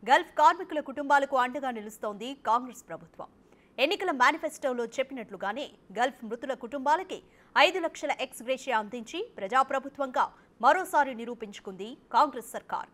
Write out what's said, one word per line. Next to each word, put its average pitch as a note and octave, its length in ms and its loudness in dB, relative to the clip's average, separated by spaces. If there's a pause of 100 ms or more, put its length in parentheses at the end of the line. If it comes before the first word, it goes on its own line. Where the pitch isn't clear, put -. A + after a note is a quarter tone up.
గల్ఫ్ C4 220 4 (100)
కార్మికుల E4+ 480 4
కుటుంబాలకు C#4 560 2
అండగా B3+ 340 -4
నిలుస్తోంది G#3+ 500 -8 (200)
కాంగ్రెస్ A#3+ 420 0
ప్రభుత్వం. - 380 -14 (560)
ఎన్నికల F#4 260 0 (100)
మేనిఫెస్టోలో C#4 640 0 (120)
చెప్పినట్లుగానే A#3 720 -6 (320)
గల్ఫ్ B3 300 -2
మృతుల A#3+ 240 -6 (120)
కుటుంబాలకి C#4+ 540 -2 (380)
ఐదు E4+ 300 6
లక్షల D4+ 260 -4 (140)
ఎక్స్ - 200 -16
గ్రేషియా B3+ 360 -2
అందించి A#3 360 -10 (220)
ప్రజాప్రభుత్వంగా C4 840 0 (400)
మరోసారి D4+ 540 4
నిరూపించుకుంది G#3 680 -12 (260)
కాంగ్రెస్ B3+ 400 2
సర్కార్. - 380 -8